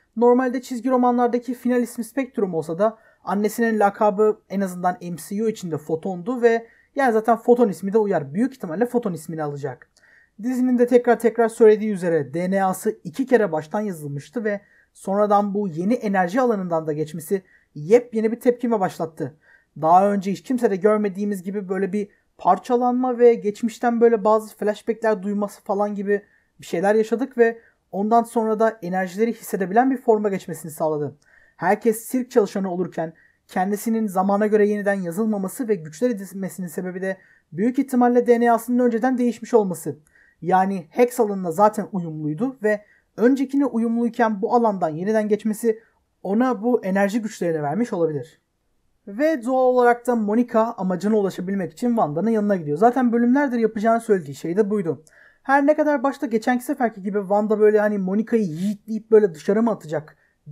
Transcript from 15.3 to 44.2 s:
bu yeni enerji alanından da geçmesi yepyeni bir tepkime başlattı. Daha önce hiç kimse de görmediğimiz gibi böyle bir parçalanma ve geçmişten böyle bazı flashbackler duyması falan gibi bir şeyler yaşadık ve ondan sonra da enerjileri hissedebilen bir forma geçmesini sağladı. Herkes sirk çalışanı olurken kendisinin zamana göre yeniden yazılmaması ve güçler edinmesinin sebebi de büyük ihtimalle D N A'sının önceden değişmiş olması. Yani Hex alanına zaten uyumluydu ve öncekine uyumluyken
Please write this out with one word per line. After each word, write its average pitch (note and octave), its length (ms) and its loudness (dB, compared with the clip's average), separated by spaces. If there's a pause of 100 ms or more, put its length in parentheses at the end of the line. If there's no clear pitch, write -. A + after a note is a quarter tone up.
bu G3+ 140 -2
yeni F3+ 260 -2
enerji G3 460 -2
alanından F#3 460 -2
da D#3 60 -2
geçmesi D#3 500 -6 (320)
yepyeni A3 580 0
bir A#3 80 -6
tepkime A#3+ 400 0
başlattı. D#3+ 560 -6 (440)
Daha F3+ 300 6
önce G3+ 220 -2
hiç F3 100 -8
kimse A#3+ 280 0
de G3 60 0
görmediğimiz G#3 640 0
gibi F#3+ 260 -8
böyle F#3+ 240 -4
bir G3+ 160 -4 (300)
parçalanma B3 800 0
ve A#3+ 160 8
geçmişten A3 640 -2
böyle A#3 240 4
bazı G#3+ 320 2
flashbackler G#3+ 640 -2
duyması G3+ 400 -6
falan G#3 320 -2
gibi G3+ 280 -2 (380)
bir C#3+ 60 -20
şeyler F#3+ 280 0
yaşadık A3+ 440 -2
ve A3+ 200 2 (340)
ondan A3 300 2
sonra A3 380 -2
da A3 220 2
enerjileri F#3 500 -2
hissedebilen A3 580 0
bir C4 60 0
forma G#3+ 320 2
geçmesini F3+ 440 -6
sağladı. D3+ 440 -4 (400)
Herkes G#3 480 0
sirk B3 260 -4
çalışanı G3 420 0
olurken E3+ 400 -4 (340)
kendisinin G#3 600 -2
zamana G3 400 0
göre G#3 220 4
yeniden G3+ 320 -2
yazılmaması G3 680 -4
ve A3 60 0
güçler E3 360 -4
edinmesinin F#3+ 560 -8
sebebi F3+ 360 -8
de F#3+ 140 -6 (360)
büyük G#3+ 260 -2
ihtimalle A#3+ 480 2
D A#3+ 140 4
N A#3+ 120 4
A'sının A#3+ 260 0
önceden B3 400 0
değişmiş A#3+ 360 -2
olması. F3+ 440 0 (440)
Yani F#3 480 0
Hex B3 300 0
alanına G3 320 -2
zaten G#3 400 2
uyumluydu D#3+ 720 -6
ve G#3 220 0 (320)
öncekine C4+ 500 2
uyumluyken A#3 760 -2